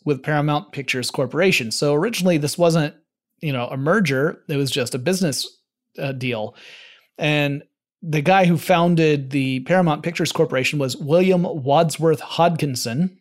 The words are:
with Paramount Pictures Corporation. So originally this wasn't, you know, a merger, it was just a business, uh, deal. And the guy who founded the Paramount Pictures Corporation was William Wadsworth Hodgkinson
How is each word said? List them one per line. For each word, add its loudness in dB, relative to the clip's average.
with -2
Paramount -2
Pictures -4
Corporation. 0
So 0
originally 0
this -2
wasn't, 2
you -4
know, -4
a -10
merger, 0
it -4
was -2
just -4
a -2
business, -2
uh, -6
deal. -6
And -2
the -2
guy 4
who 2
founded 2
the -2
Paramount 0
Pictures -4
Corporation 0
was -2
William 2
Wadsworth 0
Hodgkinson -2